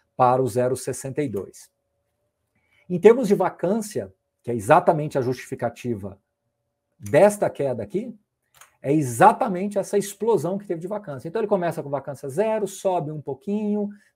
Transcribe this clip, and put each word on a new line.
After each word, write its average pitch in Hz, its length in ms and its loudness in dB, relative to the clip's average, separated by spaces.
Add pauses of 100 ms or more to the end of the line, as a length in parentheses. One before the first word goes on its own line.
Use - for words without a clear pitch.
(180)
para 127 240 4
o 131 60 2
zero 123 280 0
sessenta 131 460 -6
e 143 80 -2
dois. - 420 -10 (1160)
Em 175 100 -2
termos 226 280 8
de 196 80 4
vacância, 170 760 -2 (300)
que - 80 -10
é 120 60 -2
exatamente 151 600 4
a 139 60 0
justificativa 117 1000 -6 (800)
desta 170 520 2
queda 123 320 -4
aqui, 214 320 -8 (680)
é 143 120 0
exatamente 180 840 2
essa 190 200 -2
explosão 202 600 0
que 196 80 -10
teve 170 140 -6
de 175 80 -10
vacância. 170 400 -10
Então, 214 140 -6
ele 208 80 -2
começa 175 340 -2
com 143 60 -12
vacância 139 400 -8
zero, 214 360 -2
sobe 175 460 -4
um 156 80 -10
pouquinho, 208 680 -4 (260)